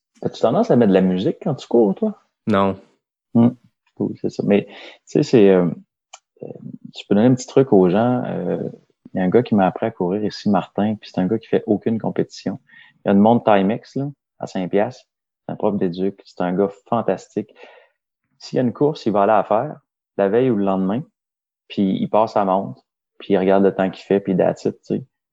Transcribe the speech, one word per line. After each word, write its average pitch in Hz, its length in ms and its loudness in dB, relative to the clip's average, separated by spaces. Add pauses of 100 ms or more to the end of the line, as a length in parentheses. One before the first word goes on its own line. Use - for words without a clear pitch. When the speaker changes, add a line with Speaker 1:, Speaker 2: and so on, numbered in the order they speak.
(220)
Speaker 1:
As-tu - 200 -8
tendance 147 300 0
à 139 40 4
mettre 117 140 4
de 95 40 4
la 95 80 4
musique 92 400 -2
quand 147 140 -4
tu - 120 -14
cours, 226 280 2
toi ? 214 240 -6 (280)
Speaker 2:
Non. 98 300 0 (560)
Speaker 1:
Mm. 117 160 4 (460)
Cool, 104 240 -6
c'est 101 100 -6
ça. - 160 -8
Mais, 101 200 2
tu - 80 -20 (320)
sais, - 180 0
c'est, 104 260 4
euh, 90 180 4 (760)
euh, - 40 -14 (480)
tu - 120 -18
peux 98 80 2
donner 110 120 4
un 131 80 4
petit - 120 -6
truc 135 240 2
aux 92 180 6
gens. 120 360 0
Euh, 90 320 -6 (560)
il 98 60 -4
y - 20 -2
a 92 40 0
un 90 40 0
gars 117 140 4
qui 113 120 -2
m'a 95 120 4
appris - 180 -4
à 110 60 -4
courir 95 320 -4
ici, - 260 -4
Martin, 101 500 -2
puis - 140 -20
c'est 92 80 -2
un 92 60 0
gars 113 100 -2
qui - 100 -10
fait - 200 -2
aucune 107 320 -2
compétition. - 600 -6 (460)
Il - 40 -2
a - 20 4
une 98 80 4
montre 113 260 4
Timex, 104 500 0
là, 139 140 -6 (300)
à - 80 -12
cinq 92 220 -6
piastres. 107 360 -4 (400)
C'est 87 80 -10
un - 20 -14
prof 104 220 -4
d'éduc. 92 480 -6
C'est - 160 -10
un 90 120 -4
gars 98 160 -2 (200)
fantastique. 104 640 -6 (840)
S'il - 180 -10
y - 20 -2
a 131 40 0
une 117 100 -2
course, 147 320 -2
il 110 60 -2
va 101 120 2
aller 107 100 4
la 98 100 2
faire 127 360 -4 (380)
la 98 120 0
veille 123 200 2
ou 113 60 0
le 101 100 0
lendemain, 95 360 -2 (640)
puis 98 320 -2
il - 100 -4
passe 110 240 0
sa 104 120 0
montre, 98 360 -4 (360)
puis - 160 -6
il 98 40 4
regarde 95 260 2
le 95 100 4
temps 95 160 -2
qu'il - 140 -14
fait, 98 160 0
puis 98 160 -2
that's 87 300 0
it, 98 100 -4 (100)
tu 101 100 -4
sais. 131 100 -8 (280)